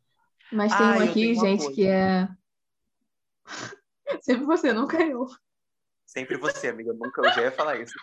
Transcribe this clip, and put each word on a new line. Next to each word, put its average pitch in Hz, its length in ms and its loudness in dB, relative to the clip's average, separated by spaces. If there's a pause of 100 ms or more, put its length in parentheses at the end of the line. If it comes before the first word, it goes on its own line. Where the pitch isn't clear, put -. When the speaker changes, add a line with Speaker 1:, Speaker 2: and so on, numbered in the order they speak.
(520)
Speaker 1:
Mas 214 240 0
tem 214 100 4
Speaker 2:
Ah, 208 40 6
Speaker 1:
um 202 60 4
Speaker 2:
eu 214 80 4
Speaker 1:
aqui, 170 100 2
Speaker 2:
tenho 226 200 2
uma 214 120 2
Speaker 1:
gente, 196 140 4
Speaker 2:
coisa. 139 140 -4
Speaker 1:
que 190 120 2
é 190 420 2 (1160)
<laughs> - 760 -12
sempre 254 220 0
você, 302 280 2
nunca 277 300 0
eu. 262 240 -2 (800)
Speaker 2:
Sempre 131 340 -8
você, 139 300 -4
amiga, 113 240 -6
nunca 113 280 -8
eu. - 120 4
Já 117 100 0
ia 127 100 0
falar 151 280 -4
isso. 117 220 -14